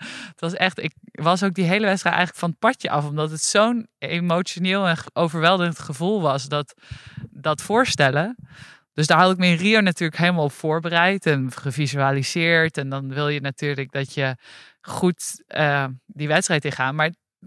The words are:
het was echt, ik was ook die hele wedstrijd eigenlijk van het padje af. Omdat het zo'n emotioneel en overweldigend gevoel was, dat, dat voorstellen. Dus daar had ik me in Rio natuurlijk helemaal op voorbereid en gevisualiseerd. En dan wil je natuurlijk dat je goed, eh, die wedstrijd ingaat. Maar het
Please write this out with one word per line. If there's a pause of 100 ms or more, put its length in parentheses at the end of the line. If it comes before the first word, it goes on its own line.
(300)
het
was
echt,
ik (180)
was
ook
die
hele
wedstrijd
eigenlijk
van
het
padje
af.
Omdat
het
zo'n (100)
emotioneel
en (160)
overweldigend
gevoel
was,
dat, (560)
dat
voorstellen. (560)
Dus
daar
had
ik
me
in
Rio
natuurlijk
helemaal
op
voorbereid
en
gevisualiseerd.
En
dan
wil
je
natuurlijk
dat
je (440)
goed,
eh, (220)
die
wedstrijd
ingaat.
Maar
het (300)